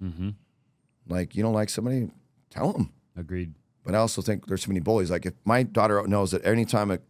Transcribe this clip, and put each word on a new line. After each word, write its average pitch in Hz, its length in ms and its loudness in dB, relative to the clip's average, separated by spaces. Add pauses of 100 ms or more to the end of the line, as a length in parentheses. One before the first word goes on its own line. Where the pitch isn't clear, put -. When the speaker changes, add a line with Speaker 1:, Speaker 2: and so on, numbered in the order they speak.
Speaker 1:
Mm-hmm. 90 280 -6 (760)
Speaker 2:
Like, 90 280 -4
you 104 80 0
don't 110 120 2
like 107 160 2
somebody, 123 400 -2 (400)
tell 156 240 -2
'em. - 180 -2 (240)
Speaker 1:
Agreed. 87 380 -8 (300)
Speaker 2:
But 90 100 -2
I 107 40 4
also 113 240 0
think 104 240 -2
there's 92 160 -2
too - 80 -6
many 95 100 2
bullies. 95 300 2
Like, 87 160 0
if 90 80 -6 (100)
my 120 180 4
daughter 104 440 2
knows 98 260 2
that 92 120 -2
anytime 107 460 2
a 90 80 0 (120)